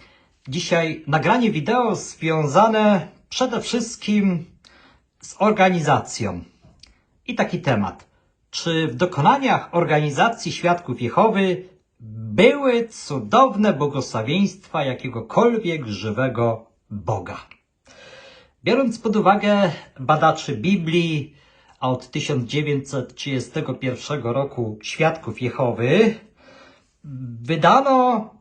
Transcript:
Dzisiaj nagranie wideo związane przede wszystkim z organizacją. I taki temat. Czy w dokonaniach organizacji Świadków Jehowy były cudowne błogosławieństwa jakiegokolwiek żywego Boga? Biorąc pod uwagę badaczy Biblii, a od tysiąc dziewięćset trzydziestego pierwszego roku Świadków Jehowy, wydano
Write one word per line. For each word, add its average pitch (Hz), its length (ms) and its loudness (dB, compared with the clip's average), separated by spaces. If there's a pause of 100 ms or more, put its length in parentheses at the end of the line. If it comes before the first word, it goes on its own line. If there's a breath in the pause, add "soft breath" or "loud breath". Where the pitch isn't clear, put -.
(480 soft breath)
Dzisiaj 165 600 -2
nagranie 202 440 2
wideo 208 440 0
związane 185 1120 2 (220)
przede 247 320 -2
wszystkim 208 840 -2 (760 soft breath)
z - 180 -20
organizacją. 151 1040 2 (840 soft breath)
I 233 80 -6
taki 202 260 -2
temat. 104 460 -2 (440)
Czy 160 360 -2
w 123 80 -6
dokonaniach 180 760 2
organizacji 151 800 0
Świadków - 500 -2
Jehowy 190 680 2 (300)
były 226 880 2
cudowne 208 880 2
błogosławieństwa 143 1080 -2
jakiegokolwiek 165 1040 -2
żywego 110 800 -2 (240)
Boga? 104 480 -6 (1300 loud breath)
Biorąc 247 360 0
pod 214 160 -2
uwagę 202 560 2 (280 loud breath)
badaczy 151 580 0
Biblii, 160 840 0 (400 soft breath)
a 127 100 -2
od - 220 -4
tysiąc 139 380 -4
dziewięćset 143 680 -4
trzydziestego 139 580 -6
pierwszego 127 600 -6
roku 120 480 -4
Świadków - 600 -4
Jehowy, 127 720 2 (1300 soft breath)
wydano 233 880 4 (120)